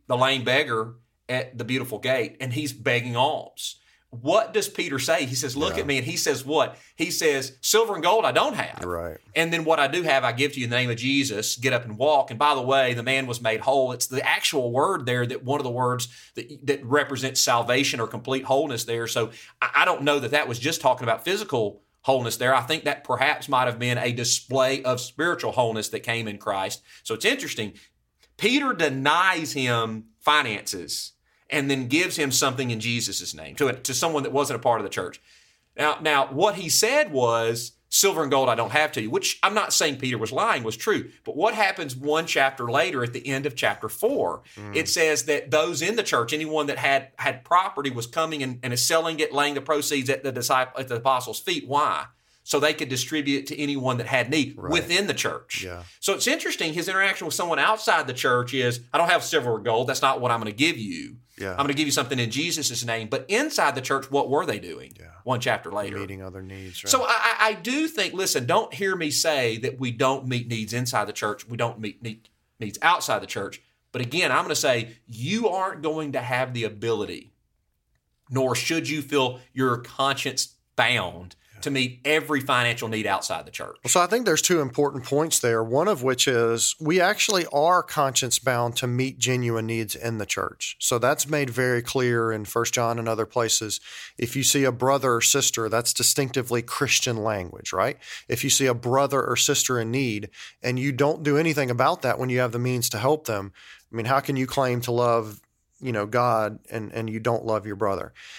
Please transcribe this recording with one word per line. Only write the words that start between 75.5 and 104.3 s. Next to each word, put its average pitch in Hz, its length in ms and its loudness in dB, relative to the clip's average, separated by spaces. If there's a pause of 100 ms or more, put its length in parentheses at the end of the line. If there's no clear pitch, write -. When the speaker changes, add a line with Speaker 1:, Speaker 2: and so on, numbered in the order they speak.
Speaker 1:
going 151 320 -2
to 131 80 -2
have 123 340 -2
the 117 100 -2
ability, 104 720 -4 (920)
nor 127 280 0
should 156 320 -2
you 151 120 -4
feel 135 380 0 (140)
your 127 240 2
conscience - 800 -2 (180)
bound 92 600 0 (180)
Speaker 2:
Yeah. - 60 -20
Speaker 1:
to 147 100 -4
meet 127 340 -2
every 151 360 2
financial 123 480 2
need 110 180 -2
outside 92 400 -2
the - 60 -20
church. - 240 -10 (100)
Speaker 2:
So 175 140 4
I 175 60 4
think 226 200 0
there's 160 160 4
two 175 180 4
important 139 440 0
points 151 340 2
there, 113 240 2
one 127 240 2
of 170 160 0
which 127 240 2
is 117 540 2
we 160 200 2
actually 190 520 2
are 165 320 4
conscience 135 560 0
bound 120 360 2
to 127 120 -2
meet 127 300 0
genuine 120 480 0
needs 113 280 -4
in 117 240 -4
the 101 80 -4
church. - 540 -4
So - 180 2
that's 135 300 2
made 143 220 0
very 123 320 2
clear 120 500 2
in 107 140 -4
First - 280 -2
John 117 240 2
and 113 100 -4
other 110 180 0
places. 110 540 0 (380)
If 120 160 -4
you 135 80 0
see 135 220 4
a 131 80 4
brother 127 420 2
or 117 60 0
sister, 117 480 2
that's 117 240 0
distinctively 123 680 0
Christian 120 560 0
language, 101 540 -4
right? 101 260 0 (300)
If 120 140 -2
you 135 80 0
see 135 160 4
a 123 80 4
brother 131 480 2
or 123 140 -2
sister 131 420 2
in 113 120 -2
need 113 400 -2 (320)
and 123 160 -2
you 139 120 -2
don't 147 320 0
do 147 140 2
anything 147 340 2
about 131 320 2
that 120 160 0
when 127 120 -2
you 123 100 2
have 120 120 0
the 120 60 -4
means 123 300 0
to 107 100 -4
help 147 280 0
them, 98 260 -6 (400)
I - 20 -16
mean, 113 120 -4
how 135 140 2
can 139 160 -2